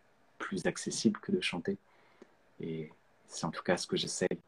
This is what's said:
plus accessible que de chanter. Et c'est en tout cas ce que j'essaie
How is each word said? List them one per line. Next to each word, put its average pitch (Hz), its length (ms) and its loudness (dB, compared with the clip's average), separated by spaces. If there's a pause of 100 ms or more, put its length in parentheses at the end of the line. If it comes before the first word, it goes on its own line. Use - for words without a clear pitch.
(400)
plus - 260 -2
accessible - 540 2
que - 120 -4
de 92 100 4
chanter. - 360 -2 (840)
Et 80 300 -4 (360)
c'est - 180 -6
en 82 60 0
tout - 120 -6
cas 87 140 4
ce - 80 -4
que 92 120 0
j'essaie - 300 0 (200)